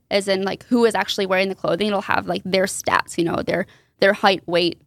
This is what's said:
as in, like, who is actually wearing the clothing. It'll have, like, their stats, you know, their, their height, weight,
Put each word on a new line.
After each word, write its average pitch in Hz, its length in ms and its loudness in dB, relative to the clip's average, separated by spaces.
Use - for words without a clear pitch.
as 196 160 0
in, 190 160 0
like, 196 220 -6
who 233 200 2
is 214 120 2
actually 190 300 -2
wearing 190 220 0
the 190 60 -4
clothing. 170 320 -2
It'll 202 160 0
have, - 240 -2
like, 185 180 -4
their 185 200 2
stats, - 520 -2
you 170 60 2
know, 170 200 0
their, 175 240 -2
their 196 120 4
height, 202 360 2
weight, 175 380 0